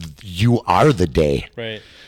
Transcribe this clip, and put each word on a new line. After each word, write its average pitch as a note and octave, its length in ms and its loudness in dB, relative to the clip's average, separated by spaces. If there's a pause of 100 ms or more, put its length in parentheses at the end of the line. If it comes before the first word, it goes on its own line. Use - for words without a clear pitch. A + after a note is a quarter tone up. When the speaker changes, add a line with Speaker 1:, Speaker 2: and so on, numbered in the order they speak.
(220)
Speaker 1:
you G#2+ 400 0
are G#2 300 2
the F2+ 160 0
day. D2 480 0
Speaker 2:
Right. A2 260 -10 (260)